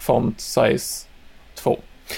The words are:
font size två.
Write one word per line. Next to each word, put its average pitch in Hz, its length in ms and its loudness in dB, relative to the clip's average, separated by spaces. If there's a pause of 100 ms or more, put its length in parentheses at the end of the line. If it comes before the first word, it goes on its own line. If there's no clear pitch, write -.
font 123 400 0
size - 640 0 (480)
två. - 240 0 (400)